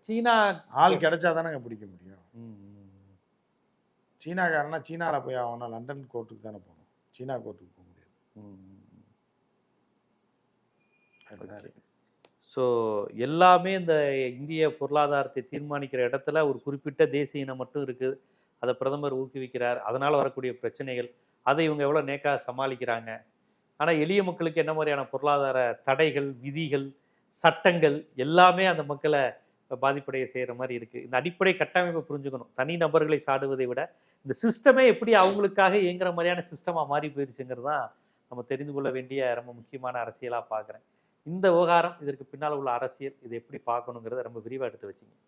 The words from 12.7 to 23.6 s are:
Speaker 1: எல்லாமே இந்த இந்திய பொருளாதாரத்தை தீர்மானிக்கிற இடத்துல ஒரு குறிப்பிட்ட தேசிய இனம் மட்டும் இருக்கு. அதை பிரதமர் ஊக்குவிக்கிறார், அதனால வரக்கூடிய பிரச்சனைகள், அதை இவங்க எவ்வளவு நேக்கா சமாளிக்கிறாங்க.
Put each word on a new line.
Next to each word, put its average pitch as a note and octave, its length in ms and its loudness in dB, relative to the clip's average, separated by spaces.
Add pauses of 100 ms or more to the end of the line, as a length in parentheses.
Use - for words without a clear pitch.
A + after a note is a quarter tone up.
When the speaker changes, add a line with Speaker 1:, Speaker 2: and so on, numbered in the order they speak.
Speaker 1:
எல்லாமே F3 600 4
இந்த D3 540 0
இந்திய D3+ 480 -2
பொருளாதாரத்தை C#3+ 760 0
தீர்மானிக்கிற C#3+ 580 -4
இடத்துல D3 400 0
ஒரு B2+ 140 -2
குறிப்பிட்ட C#3+ 440 0
தேசிய C#3 360 -4
இனம் C3 140 -8
மட்டும் B2+ 260 -6
இருக்கு. C3 400 -6 (360)
அதை B2 160 0
பிரதமர் C3+ 420 -2
ஊக்குவிக்கிறார், B2 600 -4
அதனால C3+ 380 0
வரக்கூடிய C3 420 -2
பிரச்சனைகள், B2 560 -6 (280)
அதை D3+ 220 2
இவங்க D3+ 180 0
எவ்வளவு C#3+ 260 2
நேக்கா C#3 380 -2
சமாளிக்கிறாங்க. A#2+ 760 -6 (540)